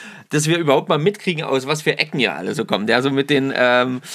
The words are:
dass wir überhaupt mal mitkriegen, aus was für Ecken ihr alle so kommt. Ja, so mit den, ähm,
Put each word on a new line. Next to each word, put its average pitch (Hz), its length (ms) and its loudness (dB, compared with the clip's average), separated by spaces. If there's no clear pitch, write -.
dass 151 180 0
wir 170 120 2
überhaupt 147 300 2
mal 156 100 2
mitkriegen, 180 440 -2
aus 131 220 -2
was 151 160 -2
für 147 160 0
Ecken 156 220 -4
ihr 98 160 0
alle 92 180 -6
so 110 120 -4
kommt. 101 240 -2
Ja, 120 120 4
so 139 80 0
mit 139 220 0
den, 135 240 2
ähm, 127 460 2